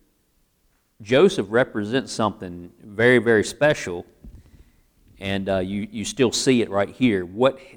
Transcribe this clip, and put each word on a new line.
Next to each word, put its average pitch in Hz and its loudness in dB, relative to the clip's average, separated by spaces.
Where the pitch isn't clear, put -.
Joseph 127 2
represents 113 -2
something 90 -6
very, 117 2
very 117 4
special, 131 -2
and, 98 -6
uh, 95 0
you, 101 -6
you 113 -10
still 113 0
see 127 2
it 98 -4
right 98 -2
here. 101 0
What 120 0